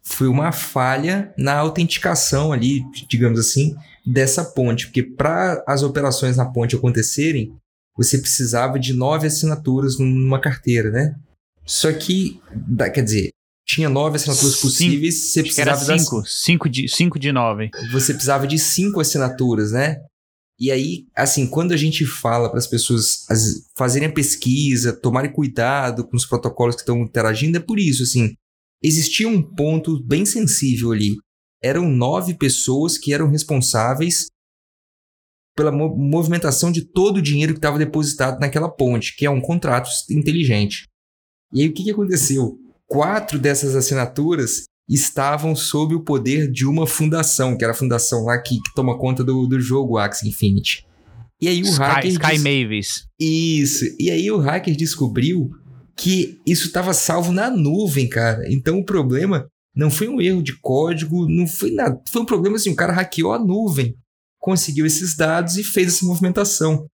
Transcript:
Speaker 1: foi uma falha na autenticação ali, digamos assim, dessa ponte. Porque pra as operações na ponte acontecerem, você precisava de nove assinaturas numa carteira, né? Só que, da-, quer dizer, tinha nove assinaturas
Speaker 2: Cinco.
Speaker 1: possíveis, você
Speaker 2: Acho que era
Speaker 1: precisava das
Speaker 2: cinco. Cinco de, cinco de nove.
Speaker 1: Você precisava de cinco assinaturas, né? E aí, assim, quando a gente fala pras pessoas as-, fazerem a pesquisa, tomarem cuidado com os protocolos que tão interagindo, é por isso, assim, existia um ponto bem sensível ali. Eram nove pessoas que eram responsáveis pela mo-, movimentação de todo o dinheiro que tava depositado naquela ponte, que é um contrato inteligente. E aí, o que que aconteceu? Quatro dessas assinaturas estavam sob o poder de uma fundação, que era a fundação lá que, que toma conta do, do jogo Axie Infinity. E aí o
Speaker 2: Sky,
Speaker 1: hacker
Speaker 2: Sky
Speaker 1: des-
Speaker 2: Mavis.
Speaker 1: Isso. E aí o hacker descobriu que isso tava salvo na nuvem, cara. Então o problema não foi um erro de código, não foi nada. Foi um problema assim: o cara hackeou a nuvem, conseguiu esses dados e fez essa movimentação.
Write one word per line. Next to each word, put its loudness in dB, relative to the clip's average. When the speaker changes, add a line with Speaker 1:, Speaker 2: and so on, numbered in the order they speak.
Speaker 1:
foi -2
uma 2
falha -2
na 0
autenticação 0
ali, 0
digamos 2
assim, 2
dessa 2
ponte. -2
Porque 0
pra -2
as 0
operações 0
na 2
ponte -2
acontecerem, 0
você 0
precisava 0
de -2
nove 0
assinaturas 0
numa 2
carteira, 0
né? 0
Só 0
que, -2
da-, -2
quer 0
dizer, 2
tinha 0
nove 2
assinaturas 2
Speaker 2:
Cinco. 0
Speaker 1:
possíveis, 0
você 2
Speaker 2:
Acho -2
que 0
era 4
Speaker 1:
precisava 2
das 4
Speaker 2:
cinco. -2
Cinco 0
de, -4
cinco 0
de -2
nove. 0
Speaker 1:
Você 0
precisava 0
de 0
cinco 0
assinaturas, 0
né? 0
E 0
aí, -2
assim, 0
quando 0
a 2
gente 0
fala -2
pras -2
pessoas -2
as-, 0
fazerem 0
a -2
pesquisa, 0
tomarem -2
cuidado -2
com -2
os 0
protocolos -2
que -12
tão 0
interagindo, 0
é -2
por -2
isso, 2
assim, 0
existia 0
um 2
ponto -2
bem 2
sensível 0
ali. 0
Eram 0
nove 0
pessoas 0
que -2
eram 2
responsáveis 0
pela 2
mo-, 0
movimentação 2
de 0
todo 2
o 2
dinheiro 2
que -6
tava 0
depositado -2
naquela -2
ponte, 0
que 0
é 2
um 2
contrato 0
inteligente. 0
E 2
aí, 4
o -4
que -6
que -2
aconteceu? 0
Quatro 0
dessas 0
assinaturas 0
estavam 0
sob 0
o -2
poder 0
de 0
uma 2
fundação, 0
que -2
era 0
a -2
fundação 0
lá 0
que, -2
que -8
toma 0
conta -2
do, 2
do 2
jogo 0
Axie -2
Infinity. -2
E 0
aí 0
o -2
Speaker 2:
Sky, 2
Speaker 1:
hacker 2
Speaker 2:
Sky 2
Speaker 1:
des- 4
Speaker 2:
Mavis. -2
Speaker 1:
Isso. 0
E 2
aí 0
o 2
hacker 0
descobriu -2
que -2
isso 0
tava -2
salvo 0
na 0
nuvem, 2
cara. 0
Então 0
o -4
problema 0
não 2
foi -2
um -2
erro 2
de -6
código, 0
não 2
foi -2
nada. -2
Foi -2
um -2
problema 0
assim: -2
o 0
cara 0
hackeou 0
a -2
nuvem, 0
conseguiu 0
esses -2
dados 0
e -2
fez 2
essa 0
movimentação. 0